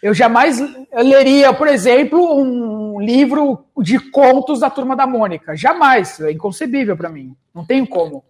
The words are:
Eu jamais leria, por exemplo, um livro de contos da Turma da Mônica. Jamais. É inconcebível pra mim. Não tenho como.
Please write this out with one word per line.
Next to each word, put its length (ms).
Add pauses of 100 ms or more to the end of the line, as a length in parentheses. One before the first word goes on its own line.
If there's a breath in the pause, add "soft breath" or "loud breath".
Eu 100
jamais 460 (340)
leria, 600
por 120
exemplo, 720
um 640
livro 640 (140)
de 200 (120)
contos 500
da 80
Turma 260
da 120
Mônica. 500
Jamais. 640
É 100
inconcebível 640
pra 140
mim. 260 (200)
Não 100
tenho 220
como. 440